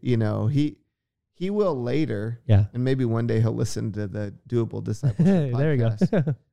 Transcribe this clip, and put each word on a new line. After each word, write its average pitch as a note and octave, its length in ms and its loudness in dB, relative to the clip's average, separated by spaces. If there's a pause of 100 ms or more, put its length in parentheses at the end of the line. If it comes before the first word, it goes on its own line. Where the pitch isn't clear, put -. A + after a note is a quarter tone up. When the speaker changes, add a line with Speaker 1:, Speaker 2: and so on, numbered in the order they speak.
Speaker 1:
you B2 160 -2
know, G#2+ 300 0
he, D3 300 0 (560)
he F#3 160 -6
will F#3+ 320 0
later, A#2 640 -2
Speaker 2:
Yeah. G#2 280 6
Speaker 1:
and B2 100 -2
maybe C3 220 2
one A#2 220 0
day A2 140 2
he'll A2+ 120 2
listen A2+ 400 -4
to G#2 140 -6
the G2+ 260 -8 (140)
Doable A2 360 -4
Discipleship A2+ 420 0
Speaker 2:
<laughs> D3 320 2
There D3+ 160 2
you B2+ 60 2
go. A2+ 100 2
Speaker 1:
podcast, D3 460 0 (180)